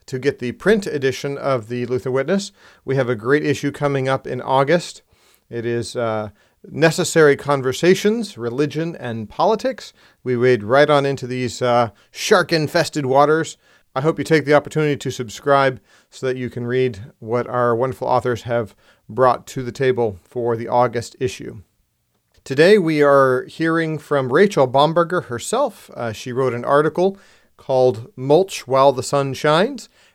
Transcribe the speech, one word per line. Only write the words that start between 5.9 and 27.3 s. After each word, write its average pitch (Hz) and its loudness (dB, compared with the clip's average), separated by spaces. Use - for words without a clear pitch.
uh, 110 -4
Necessary 151 2
Conversations, 170 0
Religion, 147 -4
and 113 -8
Politics. 214 -2
We 127 -2
wade 120 2
right 135 4
on 143 4
into 135 -4
these, 127 -6
uh, 120 2
shark-infested 156 0
waters. 147 2
I 131 -2
hope 156 0
you 139 -4
take 156 2
the 143 2
opportunity 147 2
to 135 -8
subscribe 135 0
so - -12
that 131 -2
you 127 -8
can 120 -8
read 127 -2
what 120 -4
our 120 0
wonderful 127 -2
authors 123 0
have 120 -4
brought 123 0
to 131 -10
the 120 -8
table 120 -2
for 120 -6
the 117 -10
August 120 -2
issue. 117 -8
Today 165 6
we 160 2
are 135 4
hearing 160 -2
from 135 -2
Rachel 165 4
Bomberger 160 2
herself. 220 -4
Uh, 120 -8
she 120 -10
wrote 127 0
an 120 -8
article 156 0